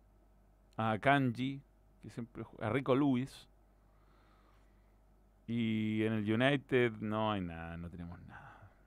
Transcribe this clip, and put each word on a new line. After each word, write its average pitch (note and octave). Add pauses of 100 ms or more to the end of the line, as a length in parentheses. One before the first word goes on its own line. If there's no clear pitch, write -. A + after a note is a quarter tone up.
(760)
a A2
Kanji, C3+ (400)
que G#2+
siempre A2+
ju-, -
a A2
Rico B2+
Lewis. C3+ (2000)
Y A2
en A2
el G#2+
United B2+
no G#2+
hay G2+
nada, E2
no E2+
tenemos F2
nada. - (140)